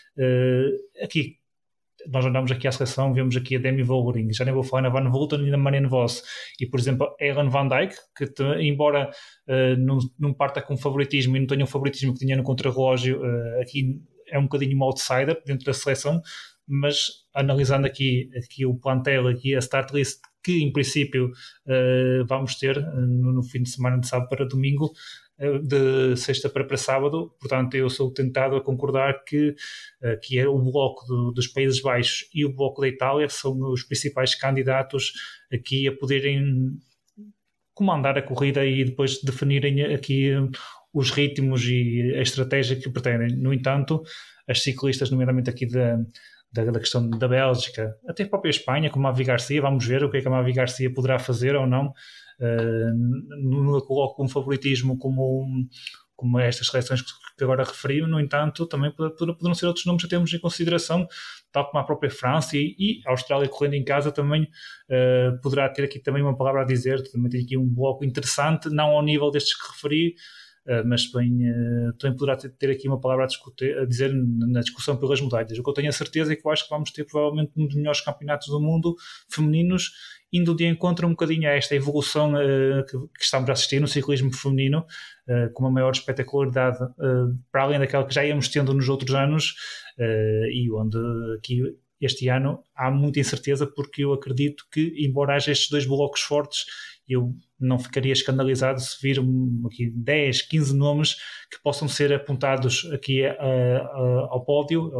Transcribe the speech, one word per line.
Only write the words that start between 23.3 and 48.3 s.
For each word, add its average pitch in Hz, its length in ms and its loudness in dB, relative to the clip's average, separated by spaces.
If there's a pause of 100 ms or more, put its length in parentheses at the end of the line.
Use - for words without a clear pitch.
no 127 100 2
fim 123 200 -4
de 123 60 -2
semana 127 300 0
de 123 80 -2
sábado 123 220 -2
para 131 160 -2
domingo, 139 460 0 (480)
eh, 143 200 0
de 131 580 2
sexta - 320 -2
para, - 140 -2
para 131 140 -4
sábado, 143 600 0
portanto 131 360 -2
eu 131 140 2
sou 127 220 -2
tentado 131 440 0
a 135 80 0
concordar 135 600 0
que, 147 300 0 (480)
eh, 117 160 0
que 127 220 -2
é 135 80 2
o 139 100 2
bloco 131 480 0
do, 123 260 0
dos 123 160 -2
Países 135 340 0
Baixos 123 520 0
e 151 120 0
o 139 100 -2
bloco 135 260 -2
da 135 60 2
Itália 135 420 0
são 135 260 -4 (160)
os 127 120 -2
principais 131 500 -2
candidatos 135 800 -2 (400)
aqui 135 340 -2
a 135 80 0
poderem 139 840 0 (960)
comandar 139 440 2
a 135 40 2
corrida 139 440 0
e 135 180 2
depois 131 380 0
definirem 139 720 0
aqui, 135 380 2
eh, 139 80 2 (540)
os 135 180 0
ritmos 135 560 2
e 123 500 2
a 135 40 0
estratégia 131 540 0
que 131 140 -6
pretendem. 120 480 0
No 131 160 0
entanto, 139 480 0 (460)
as 127 160 0
ciclistas, 131 480 -2
nomeadamente 127 380 2
aqui 127 180 -4
da, 120 300 0 (540)
da, 113 200 0
da 117 80 -2
questão 117 280 0
da 117 200 0
Bélgica, 123 680 0 (120)
até 170 160 -4
a 202 60 -2